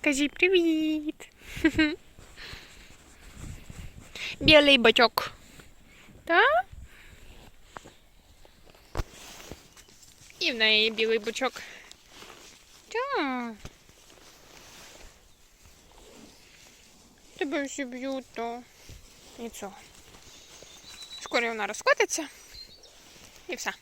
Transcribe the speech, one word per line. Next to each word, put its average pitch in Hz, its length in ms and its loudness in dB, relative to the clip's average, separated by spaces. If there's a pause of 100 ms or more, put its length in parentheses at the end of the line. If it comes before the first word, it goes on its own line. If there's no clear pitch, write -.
Кажи 285 280 0
привіт. 320 1000 0 (340)
<laughs> 311 340 2 (2500)
Білий 294 380 8
бочок. 226 560 4 (920)
Та? 339 160 6 (4000)
І 339 120 0
в 247 40 -4
неї 220 360 4
білий 220 280 0
бочок. 233 420 -4 (1300)
Та. 277 640 -4 (3750)
Тебе 285 260 -4
всі 277 220 -6
б'ють, 254 480 -8
то 233 300 -8 (760)
нічого. 214 360 -12 (1500)
Скоро 233 260 -2
вона 220 200 -4
розкотиться. 339 600 0 (1200)
І 349 80 -8
все. 202 260 -6